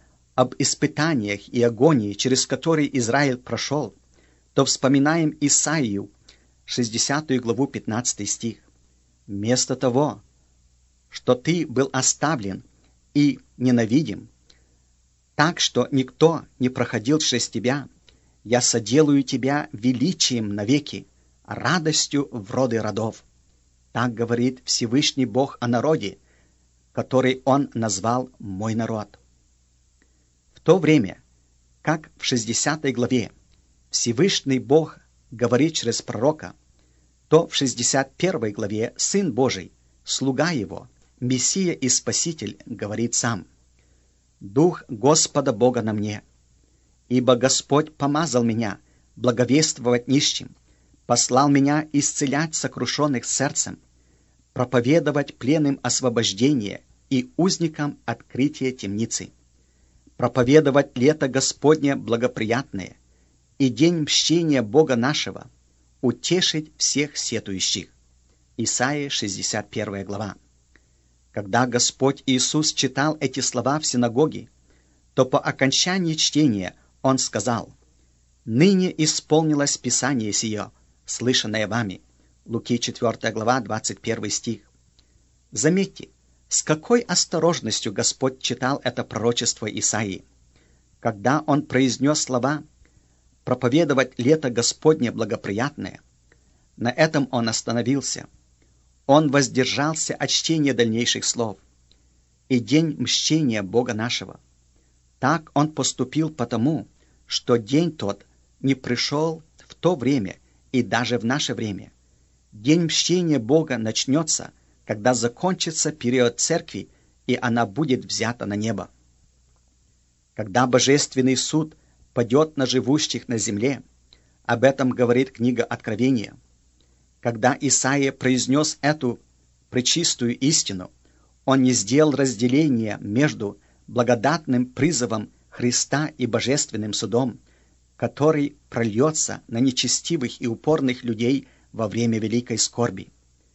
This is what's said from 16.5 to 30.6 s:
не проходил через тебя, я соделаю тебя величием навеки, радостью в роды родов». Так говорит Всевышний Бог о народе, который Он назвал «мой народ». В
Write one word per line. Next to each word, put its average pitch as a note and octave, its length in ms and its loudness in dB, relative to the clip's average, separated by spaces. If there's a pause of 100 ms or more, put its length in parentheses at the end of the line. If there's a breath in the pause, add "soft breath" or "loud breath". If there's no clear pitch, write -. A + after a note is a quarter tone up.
не B2 100 0
проходил B2 500 0
через A#2+ 300 -2
тебя, B2 380 -4 (560 soft breath)
я A2+ 180 2
соделаю C#3 640 4
тебя C3+ 480 -2
величием B2 800 0
навеки, G#2 580 -2 (380)
радостью D3 840 -2
в G2+ 200 -12
роды A#2 300 0
родов». G#2+ 420 -4 (720)
Так A#2+ 200 -2
говорит A#2+ 520 -2
Всевышний B2+ 600 0
Бог B2 360 -2
о A#2+ 60 -2
народе, A#2+ 500 0 (760)
который B2+ 540 0
Он C#3 280 2
назвал A2+ 560 -2 (100)
«мой G#2 360 -6
народ». A2 440 -6 (1300)
В - 80 -20